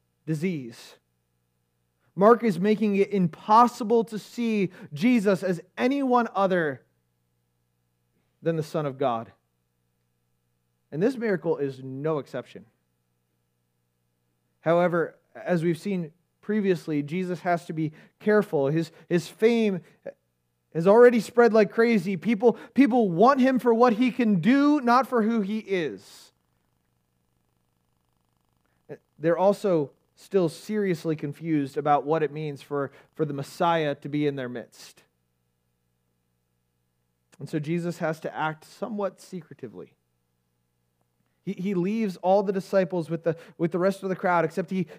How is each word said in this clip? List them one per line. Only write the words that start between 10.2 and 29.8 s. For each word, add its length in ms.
And 100
this 140
miracle 400
is 260
no 360
exception. 480
However, 560
as 300
we've 140
seen 340
previously, 640
Jesus 380
has 260
to 60
be 200
careful. 480
His, 240
his 200
fame 540
has 140
already 320
spread 340
like 180
crazy. 460
People, 400
people 360
want 300
him 200
for 140
what 200
he 180
can 300
do, 400
not 260
for 140
who 200
he 180
is. 760
They're 180
also 540